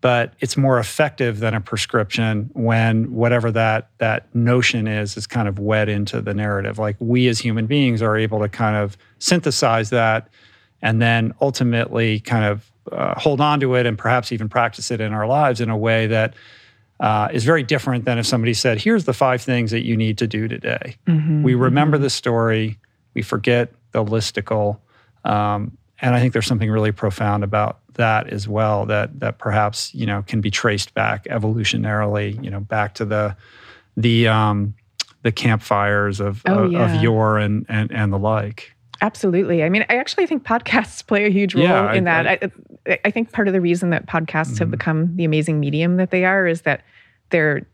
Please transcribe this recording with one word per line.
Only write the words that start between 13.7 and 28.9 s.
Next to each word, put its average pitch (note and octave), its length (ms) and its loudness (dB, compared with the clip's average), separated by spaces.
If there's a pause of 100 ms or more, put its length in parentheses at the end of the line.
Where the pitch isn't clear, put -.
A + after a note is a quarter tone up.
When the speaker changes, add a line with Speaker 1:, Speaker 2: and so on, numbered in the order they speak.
Speaker 1:
it B2 100 2
and A2+ 100 0
perhaps A#2 340 0
even G#2+ 200 -4
practice A#2 400 -2
it A#2 100 -4
in G#2+ 140 -4
our G#2+ 120 -2
lives B2+ 360 2
in A2+ 80 -2
a A2+ 60 -2
way A2+ 300 2
that, A2 280 0 (680)
uh, G#2+ 320 2
is B2 120 -2
very D#3 200 4
different B2 400 -2
than A#2+ 140 0
if A#2 80 -2
somebody A#2 280 0
said, A2+ 260 0
"Here's G#3 240 2
the C3+ 80 -2
five B2+ 300 2
things A#2+ 300 0
that A#2 120 -2
you A2+ 120 0
need A2 220 0
to A#2 100 0
do A2 180 -4
today." - 480 -6 (140)
Speaker 2:
Mm-hmm, D#3 340 2
Speaker 1:
We B2+ 120 4
remember C#3 420 4
Speaker 2:
mm-hmm. C#3 80 2
Speaker 1:
the C3+ 60 2
story, A2+ 680 0 (360)
we - 80 -4
forget A#2+ 500 0 (180)
the A2 140 0
listicle. G#2 760 -2 (460)
Um, G#2 520 -2 (240)
and B2 140 2
I B2 60 4
think B2 120 2
there's A2+ 140 0
something A2 240 0
really G#2+ 220 2
profound G#2 500 -2
about G#2 380 -2 (140)
that A2 340 0
as G2+ 180 -8
well, G#2+ 400 0
that, G#2+ 340 -2